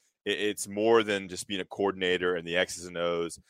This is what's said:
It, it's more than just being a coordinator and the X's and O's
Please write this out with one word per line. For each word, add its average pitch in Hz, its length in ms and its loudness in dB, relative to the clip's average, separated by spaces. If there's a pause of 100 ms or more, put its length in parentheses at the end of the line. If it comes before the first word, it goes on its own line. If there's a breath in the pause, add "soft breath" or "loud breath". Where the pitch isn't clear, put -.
(240)
It, 101 140 -2
it's 101 300 -4
more 110 340 4
than 101 260 -2
just 90 200 -10
being 101 120 -4
a 90 40 -8
coordinator 90 720 0
and 85 100 -8
the 85 100 -2
X's 87 300 0
and 90 100 -12
O's 85 540 -2